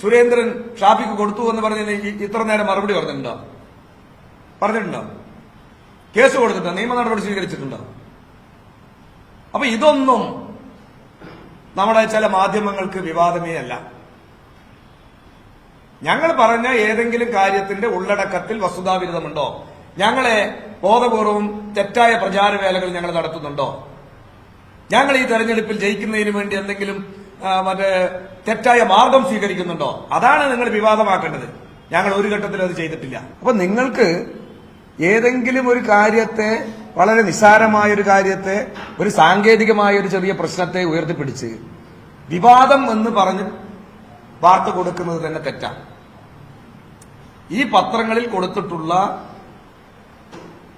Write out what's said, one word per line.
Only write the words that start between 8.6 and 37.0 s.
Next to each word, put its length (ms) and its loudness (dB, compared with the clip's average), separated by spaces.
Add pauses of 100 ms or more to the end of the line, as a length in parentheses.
അപ്പൊ 140 -2
ഇതൊന്നും 840 0 (1200)
നമ്മുടെ 300 2
ചില 220 0
മാധ്യമങ്ങൾക്ക് 720 -2
വിവാദമേ 560 -2
അല്ല. 180 -8 (2250)
ഞങ്ങൾ 280 2
പറഞ്ഞ 360 2
ഏതെങ്കിലും 680 0
കാര്യത്തിന്റെ 540 0
ഉള്ളടക്കത്തിൽ 720 -4
വസ്തുതാവിരുദ്ധമുണ്ടോ, 1040 -4 (320)
ഞങ്ങളെ 400 2 (460)
ബോധപൂർവം 960 0
തെറ്റായ 400 2
പ്രചാരവേലകൾ 720 0
ഞങ്ങൾ 220 -6
നടത്തുന്നുണ്ടോ, 760 -6 (1080)
ഞങ്ങൾ 240 4
ഈ 80 2
തെരഞ്ഞെടുപ്പിൽ 540 -2
ജയിക്കുന്നതിന് 500 -2
വേണ്ടി 260 -4
എന്തെങ്കിലും, 720 -8 (180)
ആ, 180 0
മറ്റേ 280 -2 (580)
തെറ്റായ 360 4
മാർഗം 440 6
സ്വീകരിക്കുന്നുണ്ടോ, 840 -4
അതാണ് 400 2
നിങ്ങൾ 180 -2
വിവാദമാക്കേണ്ടത്. 800 0 (440)
ഞങ്ങൾ 220 0
ഒരു 140 0
ഘട്ടത്തിലും 360 -4
അത് 120 -4
ചെയ്തിട്ടില്ല. 420 -8 (220)
അപ്പൊ 120 2
നിങ്ങൾക്ക് 840 0 (640)
ഏതെങ്കിലും 720 2
ഒരു 100 2
കാര്യത്തെ 680 2 (480)
വളരെ 240 4